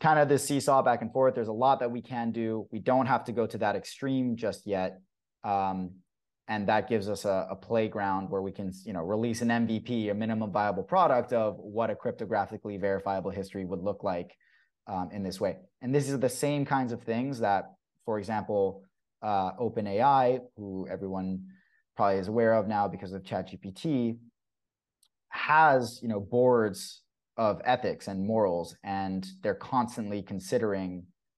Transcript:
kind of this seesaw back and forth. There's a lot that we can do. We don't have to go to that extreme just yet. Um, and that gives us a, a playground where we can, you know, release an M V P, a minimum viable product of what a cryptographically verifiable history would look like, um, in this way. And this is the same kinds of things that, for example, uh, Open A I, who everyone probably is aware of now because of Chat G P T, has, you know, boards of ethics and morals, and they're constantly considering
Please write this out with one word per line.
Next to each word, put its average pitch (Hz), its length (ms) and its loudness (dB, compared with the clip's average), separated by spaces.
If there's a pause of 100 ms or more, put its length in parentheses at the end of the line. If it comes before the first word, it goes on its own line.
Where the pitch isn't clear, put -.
kind 156 200 6
of 143 80 6
this 139 160 4
seesaw 139 380 4
back 120 200 2
and 113 100 -6
forth. 131 220 4
There's 117 140 -2
a 110 40 -4
lot 127 280 4
that 123 100 -2
we 120 100 -6
can 117 300 -4
do. 113 400 -4
We 110 80 -8
don't 127 280 2
have 120 180 2
to 127 80 -8
go 110 140 0
to 110 120 -8
that 104 160 0
extreme 127 640 -2
just 104 300 -4
yet. 92 340 -2 (440)
Um, 95 480 -2 (560)
and 107 200 -2
that 107 200 2
gives 104 200 0
us 104 160 -4
a, 95 260 0
a 98 40 -6
playground 98 760 -2
where 95 120 -2
we 98 80 -4
can, 95 220 -6 (120)
you 110 80 -8
know, 87 100 -4
release 110 400 -2
an 117 80 2
M 117 160 2
V 110 120 -2
P, 110 300 -4
a 101 60 -2
minimum 110 360 -2
viable 101 320 0
product 147 500 2
of 110 260 0
what 107 320 -2
a - 40 -4
cryptographically 101 840 -4
verifiable 98 500 -2
history 95 340 -6
would 90 160 -6
look 95 220 -4
like, 87 320 -4 (520)
um, 92 260 -6
in 101 100 -6
this 92 180 -6
way. 95 180 0 (220)
And 131 140 -2
this 139 140 2
is 139 100 -2
the 123 100 2
same 143 360 0
kinds 135 280 0
of 117 100 -8
things 123 380 -2
that, 101 260 2 (380)
for 110 140 -2
example, 101 640 0 (400)
uh, 98 360 0
Open 113 280 -2
A 101 160 2
I, 131 380 4 (160)
who 95 340 -8
everyone 95 540 -6 (500)
probably 101 240 2
is 95 100 -4
aware 113 260 4
of 107 120 4
now 104 220 0
because 92 240 -10
of 95 100 -10
Chat 95 260 -6
G 95 100 -14
P 98 120 -12
T, 120 460 -2 (1120)
has, 143 720 4
you 120 60 -4
know, 107 100 -2
boards 117 840 2 (340)
of 107 280 2
ethics 107 420 0
and 95 180 -4
morals, 98 600 0
and 95 420 -4 (160)
they're 101 140 -2
constantly 113 640 -4
considering 95 840 -4 (340)